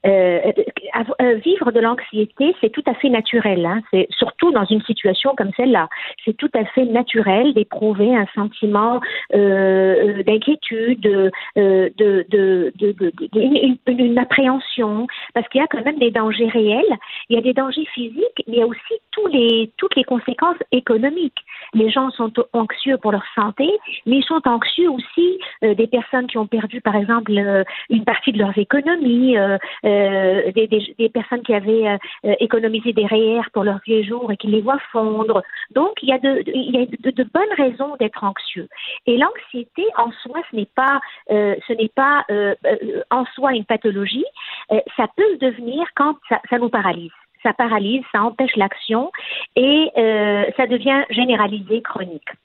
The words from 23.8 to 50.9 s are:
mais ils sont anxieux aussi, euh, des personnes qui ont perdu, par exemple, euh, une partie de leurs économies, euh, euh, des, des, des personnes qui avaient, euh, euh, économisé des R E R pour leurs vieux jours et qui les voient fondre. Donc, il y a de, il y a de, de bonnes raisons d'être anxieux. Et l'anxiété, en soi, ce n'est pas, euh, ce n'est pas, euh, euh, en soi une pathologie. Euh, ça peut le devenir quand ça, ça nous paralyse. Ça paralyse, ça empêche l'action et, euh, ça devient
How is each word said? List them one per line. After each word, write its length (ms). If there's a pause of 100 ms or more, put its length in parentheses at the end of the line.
mais 120
ils 80
sont 220
anxieux 440
aussi, 480 (260)
euh, 100
des 120
personnes 400
qui 100
ont 100
perdu, 340
par 160
exemple, 420
euh, 240 (260)
une 160
partie 280
de 60
leurs 200
économies, 800
euh, 200 (260)
euh, 680
des, 140
des, 320
des 100
personnes 340
qui 120
avaient, 340
euh, 80 (280)
euh, 160
économisé 520
des 120
R 100
E 260
R 120
pour 120
leurs 220
vieux 160
jours 300
et 40
qui 120
les 120
voient 200 (100)
fondre. 520 (320)
Donc, 180 (100)
il 60
y 40
a 60
de, 280
il 280
y 80
a 40
de, 240
de 220
bonnes 240
raisons 440
d'être 240
anxieux. 440 (380)
Et 120
l'anxiété, 640 (120)
en 140 (120)
soi, 180 (100)
ce 60
n'est 180
pas, 260 (300)
euh, 240 (140)
ce 60
n'est 200
pas, 360
euh, 240 (120)
euh, 440
en 140 (100)
soi 180
une 120
pathologie. 600 (480)
Euh, 80 (160)
ça 100 (100)
peut 160
le 60
devenir 560
quand 220 (120)
ça, 120 (100)
ça 80
nous 120
paralyse. 420 (300)
Ça 100
paralyse, 500 (100)
ça 100
empêche 340
l'action 540 (460)
et, 400
euh, 480 (120)
ça 100
devient 440